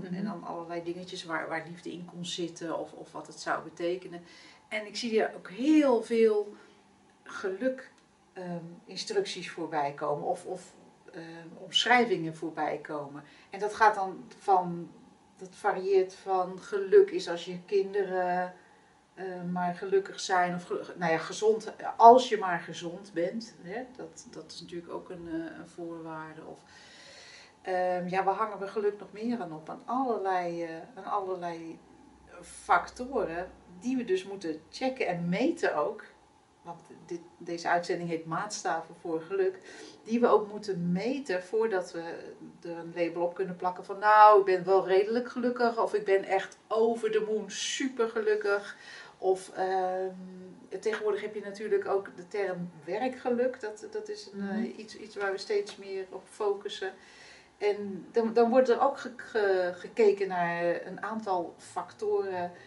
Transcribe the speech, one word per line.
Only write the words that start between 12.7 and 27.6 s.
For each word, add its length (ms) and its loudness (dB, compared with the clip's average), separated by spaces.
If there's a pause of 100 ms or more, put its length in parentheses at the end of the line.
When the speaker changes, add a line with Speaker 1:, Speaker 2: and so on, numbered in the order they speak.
Speaker 2:
komen. 460 -8 (260)
En 100 -10
dat 140 -2
gaat 220 6
dan 280 -4 (140)
van, 540 2 (460)
dat 180 -16
varieert 600 2
van 440 -2
geluk 500 6
is 200 -4
als 160 -4
je 200 -8
kinderen, 880 0 (600)
eh, 120 -10 (260)
maar 240 -2
gelukkig 440 0
zijn 360 2
of 80 -8
ge-, 340 -8
nou 140 0
ja, 60 2
gezond, 560 0 (240)
als 320 12
je 80 0
maar 220 0
gezond 540 -10
bent, 480 -2
hè, 220 -8 (120)
dat, 360 -16
dat 200 -16
is 100 -16
natuurlijk 320 -14
ook 160 -10
een, 180 -12
eh, 320 -8
een 80 -16
voorwaarde. 800 -12
Of, 140 -16 (1000)